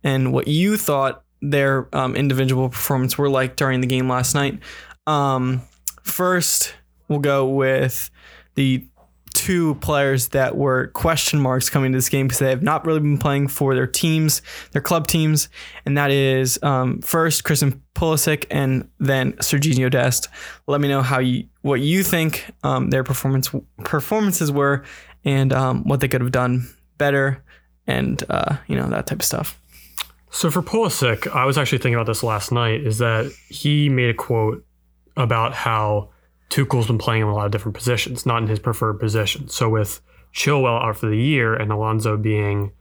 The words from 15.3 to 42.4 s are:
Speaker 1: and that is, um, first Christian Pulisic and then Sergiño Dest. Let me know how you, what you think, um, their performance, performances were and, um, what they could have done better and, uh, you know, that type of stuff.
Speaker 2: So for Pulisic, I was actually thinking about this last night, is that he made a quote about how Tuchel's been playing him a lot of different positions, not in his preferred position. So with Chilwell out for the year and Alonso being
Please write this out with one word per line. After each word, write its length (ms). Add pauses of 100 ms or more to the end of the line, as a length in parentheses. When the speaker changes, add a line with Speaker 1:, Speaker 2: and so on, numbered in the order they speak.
Speaker 1:
and 100
that 140
is, 500
um, 400
first 420
Christian 380 (140)
Pulisic 560
and 360 (120)
then 340
Sergiño 560
Dest. 400 (380)
Let 140
me 60
know 140
how 160
you, 280 (160)
what 200
you 220
think, 420 (180)
um, 280
their 120
performance, 460 (340)
performances 680
were 320 (420)
and, 260
um, 320
what 160
they 80
could 140
have 100
done 380 (300)
better 440 (440)
and, 420
uh, 280 (100)
you 80
know, 120
that 200
type 120
of 60
stuff. 340 (680)
Speaker 2:
So 220
for 100
Pulisic, 720
I 100
was 120
actually 220
thinking 160
about 120
this 140
last 300
night, 340
is 140
that 340 (160)
he 400
made 220
a 20
quote 500 (540)
about 380
how 540 (400)
Tuchel's 360
been 140
playing 240
him 60
a 40
lot 140
of 40
different 240
positions, 520
not 160
in 40
his 120
preferred 400
position. 480
So 220
with 320 (340)
Chilwell 500
out 100
for 120
the 100
year 380
and 160
Alonso 440
being 640